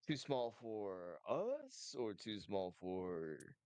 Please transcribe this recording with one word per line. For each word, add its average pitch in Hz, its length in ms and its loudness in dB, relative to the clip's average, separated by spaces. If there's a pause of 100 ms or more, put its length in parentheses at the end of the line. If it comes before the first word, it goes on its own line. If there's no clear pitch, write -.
Too 156 140 2
small 127 440 2
for 98 680 -4
us 254 720 0
or 113 160 2
too 104 260 -4
small 92 400 0
for 90 840 -2